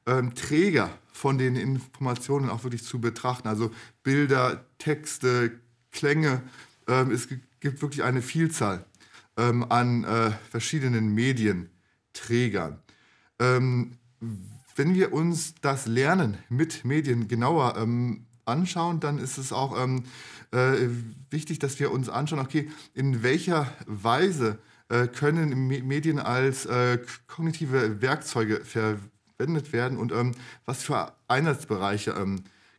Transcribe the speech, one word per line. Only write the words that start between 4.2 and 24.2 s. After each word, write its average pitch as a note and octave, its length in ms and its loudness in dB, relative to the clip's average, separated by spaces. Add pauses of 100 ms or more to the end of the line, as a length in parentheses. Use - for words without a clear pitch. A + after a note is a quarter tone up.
Texte, B2 800 0 (320)
Klänge. D3 480 2 (480)
Ähm, B2+ 220 4
es B2+ 180 -2
gi-, B2+ 140 -12 (180)
gibt C#3 220 -4
wirklich C#3+ 200 -4
eine B2+ 200 2
Vielzahl, B2 640 0 (500)
ähm, A#2+ 340 2
an, A#2+ 340 4
äh, A2+ 260 2 (200)
verschiedenen A#2 640 0
Medienträgern. G#2+ 1600 -2 (600)
Ähm, B2+ 600 2 (760)
wenn D#3 200 2
wir F#3 180 4
uns D#3+ 480 0
das C3+ 260 0
Lernen C3 520 2 (100)
mit D#3 380 -2
Medien B2+ 420 2
genauer, B2 480 2
ähm, A#2+ 480 -2 (220)
anschauen, E3+ 540 0
dann D3 180 -2
ist B2+ 180 -8
es C3 160 -8
auch, B2 260 -2
ähm, B2+ 260 0 (460)
äh, B2+ 380 4 (400)
wichtig, D3+ 300 -6
dass C3+ 200 -4
wir C#3+ 140 0
uns B2 160 -2
anschauen, D3 320 -2
okay, D3+ 300 -2 (240)
in C3 280 0
welcher D3 480 2 (160)
Weise, A#2 720 2 (300)